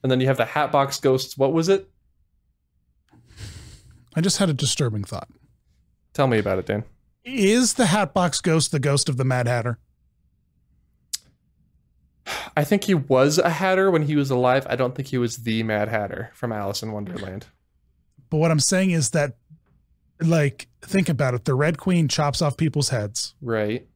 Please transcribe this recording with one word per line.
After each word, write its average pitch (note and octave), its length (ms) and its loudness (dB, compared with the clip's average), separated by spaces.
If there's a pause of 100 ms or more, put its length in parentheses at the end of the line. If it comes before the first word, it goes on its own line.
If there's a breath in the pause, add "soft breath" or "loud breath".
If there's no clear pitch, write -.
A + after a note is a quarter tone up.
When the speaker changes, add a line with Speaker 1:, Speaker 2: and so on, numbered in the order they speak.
Speaker 1:
And C3 80 0
then B2+ 100 4
you B2+ 60 2
have C3 120 2
the A2+ 80 2
Hatbox C#3 520 0
Ghosts. C3 400 0
What C#3 140 2
was E3 160 0
it? G3 200 2 (2250 loud breath)
Speaker 2:
I E3 40 0
just F#3 180 0
had G3 100 2
a D#3 60 0
disturbing A#2 500 -2
thought. - 240 -12 (840)
Speaker 1:
Tell C#3 140 0
me A#2 120 4
about G2 200 0
it, - 80 -6
Dan. G#2 180 -2 (400)
Speaker 2:
Is A#3+ 500 2
the A#3+ 120 2
Hatbox F3+ 540 0
Ghost D#3+ 320 0
the D3 80 -2
ghost C#3 280 0
of C3 80 -2
the C3 80 -2
Mad B2 220 0
Hatter? A#2+ 320 -2 (2750 loud breath)
Speaker 1:
I D3 80 2
think G3+ 200 0
he G3 100 2
was C#3 440 4
a E3+ 120 2
Hatter F#3+ 400 2
when D#3+ 120 2
he D3+ 140 0
was C#3 140 0
alive. B2+ 380 2
I B2 80 0
don't C3 180 -2
think C3 140 -8
he C3 100 -2
was A#2+ 200 -2
the A2+ 240 -2
Mad G#2+ 260 0
Hatter A2 460 -6
from A#2+ 180 -6
Alice G#2 300 -6
in A2 100 -8
Wonderland. G2 540 -10 (840)
Speaker 2:
But D#3 80 0
what E3 120 4
I'm D#3 100 2
saying F#3+ 300 2
is D#3+ 200 0
that, D3 260 -2 (840)
like, D#3+ 460 0 (160)
think F#3+ 260 0
about C3 260 0
it. A#2+ 100 -6
The C#3 100 0
Red D3 240 0
Queen E3+ 300 2
chops C#3+ 340 -2
off C#3+ 140 0
people's D3 340 0
heads. G#2 500 -6
Speaker 1:
Right. A2+ 560 -2